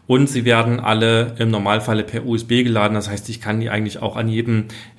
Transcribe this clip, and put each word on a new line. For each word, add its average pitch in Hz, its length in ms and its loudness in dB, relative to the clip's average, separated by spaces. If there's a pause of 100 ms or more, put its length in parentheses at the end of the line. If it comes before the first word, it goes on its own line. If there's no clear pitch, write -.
Und 139 220 4
sie 123 160 -2
werden 117 380 2
alle 113 580 2
im 113 120 2
Normalfalle 107 520 0
per 117 220 -8
U 117 100 0
S 113 80 -4
B 120 200 2
geladen. 107 320 0
Das 101 140 -4
heißt, 104 200 -8
ich 113 100 -10
kann 110 220 -4
die 113 80 -4
eigentlich 107 320 -4
auch 113 160 -4
an 113 100 -2
jedem 113 380 0 (340)